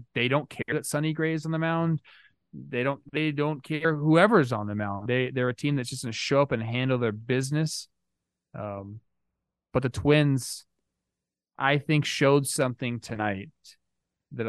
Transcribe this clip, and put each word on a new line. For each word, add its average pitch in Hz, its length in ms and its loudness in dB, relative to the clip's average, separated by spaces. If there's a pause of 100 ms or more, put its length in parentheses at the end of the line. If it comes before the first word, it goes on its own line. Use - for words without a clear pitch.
(160)
They 120 140 2
don't 147 200 0
care - 240 -8
that - 140 -4
Sonny 156 260 -2
Gray 160 200 -2
is 156 120 -4
on 160 60 -4
the 160 80 -2
mound. 165 420 0 (520)
They 135 280 -6
don't, 135 200 -2 (100)
they 156 200 -2
don't 147 300 -2
care 156 320 0
whoever's 156 580 6
on 107 140 -2
the 104 80 -4
mound. 104 360 -4
They, 127 200 2
they're 127 200 0
a 123 40 -2
team 147 220 -2
that's 127 140 -4
just 131 120 -8
gonna 117 120 -6
show 139 280 2
up 139 120 0
and 113 100 0
handle 127 340 0
their 120 140 0
business. 135 760 -2 (680)
Um, 104 460 -10 (720)
but 127 120 0
the 131 60 0
Twins, 143 760 2 (920)
I 135 200 2
think, 147 260 2
showed 139 440 4
something 123 520 -2
tonight 107 520 -4 (840)
that 117 160 -4